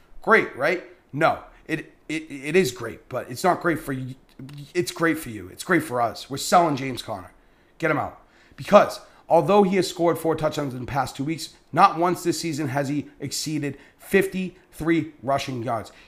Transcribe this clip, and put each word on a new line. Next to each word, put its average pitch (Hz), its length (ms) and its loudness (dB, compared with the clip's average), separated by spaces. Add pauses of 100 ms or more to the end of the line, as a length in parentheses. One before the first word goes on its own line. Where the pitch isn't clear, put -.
(200)
Great, 202 340 4
right? 156 300 0 (300)
No, 143 240 4 (280)
it, - 280 -6 (160)
it, 156 180 -6
it 147 260 -4
is 175 160 4
great, - 380 -10
but 120 220 -6
it's 123 120 -10
not 175 200 2
great 160 180 0
for 143 140 -6
you. 131 200 -8 (600)
It's 175 180 -2
great 165 260 0
for 127 120 -10
you. 95 180 -12
It's - 160 -14
great 175 180 2
for 120 200 -2
us. 107 260 -4
We're 135 80 -8
selling 165 400 4
James 131 240 -6
Conner. 92 320 -12 (460)
Get 160 120 0
him 147 80 0
out. 104 220 -6 (360)
Because 156 440 6 (280)
Although 170 340 6
he 190 140 2
has 180 120 2
scored 165 300 0
four 160 180 -2
touchdowns 151 380 -2
in 127 60 -10
the 123 60 -10
past 127 300 -4
two 135 80 -4
weeks, 156 300 -6 (180)
not 170 260 6
once 175 240 0
this 170 160 0
season 156 300 -4
has 135 200 -2
he 143 180 -4 (140)
exceeded 143 580 -6 (200)
fifty-three 170 1120 0 (100)
rushing 131 400 -2
yards. 113 300 -6 (160)